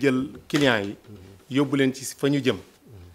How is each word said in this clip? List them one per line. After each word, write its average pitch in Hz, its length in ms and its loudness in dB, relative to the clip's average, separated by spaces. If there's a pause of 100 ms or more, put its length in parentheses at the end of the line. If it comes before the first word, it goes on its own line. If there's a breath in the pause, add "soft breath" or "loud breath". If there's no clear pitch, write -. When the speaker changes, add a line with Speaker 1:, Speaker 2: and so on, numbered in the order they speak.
Speaker 1:
jël 131 280 2 (200)
client 131 340 2
yi. 101 140 -8
Speaker 2:
Mhm. 107 200 -20 (340)
Speaker 1:
Yóbbu 139 260 2
leen 131 160 2
ci - 100 -12 (140)
fa 143 120 -2
ñu 143 120 0
jëm. 120 160 0 (580)